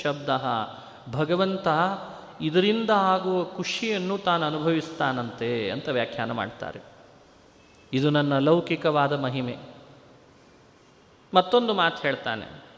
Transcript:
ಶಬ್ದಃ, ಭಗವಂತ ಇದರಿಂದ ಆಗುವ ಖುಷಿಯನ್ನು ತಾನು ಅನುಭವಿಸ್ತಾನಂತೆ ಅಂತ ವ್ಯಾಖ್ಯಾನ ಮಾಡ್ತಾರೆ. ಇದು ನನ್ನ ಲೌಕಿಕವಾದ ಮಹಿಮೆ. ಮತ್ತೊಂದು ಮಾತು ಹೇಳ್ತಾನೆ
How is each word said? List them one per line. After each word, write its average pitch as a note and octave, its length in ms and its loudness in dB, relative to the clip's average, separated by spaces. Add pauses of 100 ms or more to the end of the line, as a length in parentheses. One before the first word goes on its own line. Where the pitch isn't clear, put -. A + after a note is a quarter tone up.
ಶಬ್ದಃ, C#3 420 0 (680)
ಭಗವಂತ F3 580 0 (720)
ಇದರಿಂದ G#3 500 2
ಆಗುವ F#3 540 4
ಖುಷಿಯನ್ನು G3 720 -2
ತಾನು E3+ 280 2
ಅನುಭವಿಸ್ತಾನಂತೆ C3 1200 -2
ಅಂತ B2 180 -4
ವ್ಯಾಖ್ಯಾನ A#2 440 -2
ಮಾಡ್ತಾರೆ. G#2 480 -6 (1120)
ಇದು C3+ 180 2
ನನ್ನ C#3+ 280 2
ಲೌಕಿಕವಾದ D#3 760 2
ಮಹಿಮೆ. C3 440 -4 (1800)
ಮತ್ತೊಂದು G#3+ 400 4
ಮಾತು E3 280 0
ಹೇಳ್ತಾನೆ A#2+ 600 -6 (160)